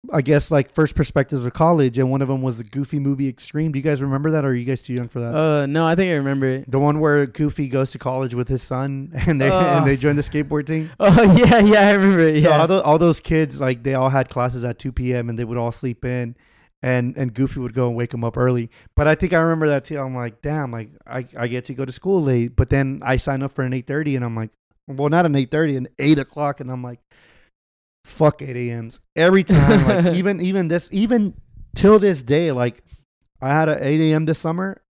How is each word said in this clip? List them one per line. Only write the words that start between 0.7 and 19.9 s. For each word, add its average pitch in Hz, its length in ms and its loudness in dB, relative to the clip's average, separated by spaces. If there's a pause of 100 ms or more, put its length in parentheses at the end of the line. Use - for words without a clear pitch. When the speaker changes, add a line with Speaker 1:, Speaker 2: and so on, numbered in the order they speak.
Speaker 1:
first 156 240 0
perspectives 139 480 -2
of 123 100 -4
college, 151 440 2
and 131 120 0
one 135 120 -2
of 131 80 -4
'em 135 120 -2
was 127 160 -4
the 117 60 -14
Goofy 139 360 -6
movie 139 280 -2
Extreme. 151 460 -6
Do 135 60 -4
you 135 40 -8
guys 147 180 -2
remember 139 300 -2
that, 151 140 0
or 139 40 0
are 127 40 0
you 120 100 -2
guys 127 180 -4
too 127 120 -10
young 120 160 -6
for 123 100 -8
that? 117 160 -6
Speaker 2:
Uh, 151 300 0
no, 156 200 0
I 165 100 2
think 185 140 0
I 170 40 0
remember 139 320 -2
it. 131 260 -4
Speaker 1:
The 135 80 0
one 147 220 2
where 147 240 2
Goofy 143 420 -4
goes 131 240 -2
to - 80 -16
college 131 340 -6
with 120 140 -4
his 131 160 -4
son, 135 480 -8
<laughs> 151 160 -2
and 147 140 2
they, 135 80 4
Speaker 2:
Ugh. 185 300 2
Speaker 1:
and 139 80 2
they 139 100 2
join 143 180 0
the 147 60 -2
skateboard 147 460 -4
team? 160 280 -4
Speaker 2:
<laughs> - 60 -20
Oh, 196 340 8
yeah, 240 240 6
yeah, 208 300 6
I - 40 6
remember 190 280 4
it, 156 220 4
Speaker 1:
So 165 60 6
Speaker 2:
yeah. 151 120 4
Speaker 1:
all 165 60 4
tho-, 190 140 2
all 151 160 4
those 165 220 2
kids, 151 400 -2
like, 127 240 -4
they 135 120 -4
all 131 140 0
had 131 200 0
classes 123 340 -4
at 120 160 -8
two 131 140 -8
P 123 200 -4
M, 120 140 -4
and 113 100 -6
they 120 60 -6
would 117 140 -6
all 117 160 -4
sleep 127 320 -8
in, 123 320 -6 (440)
and, 127 360 -2
and 127 160 -4
Goofy 135 260 -4
would 120 140 -8
go 123 140 -2
and 120 100 -4
wake 120 160 -6
'em 117 100 -8
up 117 140 -6
early. 123 320 0 (260)
But 151 140 2
I 156 60 4
think 180 180 -2
I 165 60 4
remember 160 280 0
that 139 160 0
too. 151 160 -10